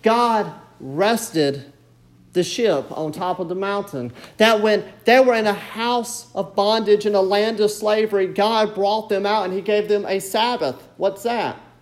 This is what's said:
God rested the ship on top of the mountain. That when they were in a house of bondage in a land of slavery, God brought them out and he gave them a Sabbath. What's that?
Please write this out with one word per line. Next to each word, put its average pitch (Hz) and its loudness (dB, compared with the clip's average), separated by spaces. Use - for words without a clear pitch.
God 226 2
rested 151 -2
the 175 0
ship 180 0
on 156 -6
top 180 -4
of 175 -6
the 180 -6
mountain. 196 -6
That 214 4
when 208 2
they 247 6
were 247 6
in 220 0
a 202 2
house 226 -6
of 190 -6
bondage 208 2
in 208 0
a 190 6
land 202 0
of 208 4
slavery, 208 0
God 214 2
brought 208 -2
them 196 0
out 202 0
and 185 -4
he 190 -4
gave 208 0
them 202 0
a 190 -2
Sabbath. 214 -2
What's 196 -2
that? 226 -4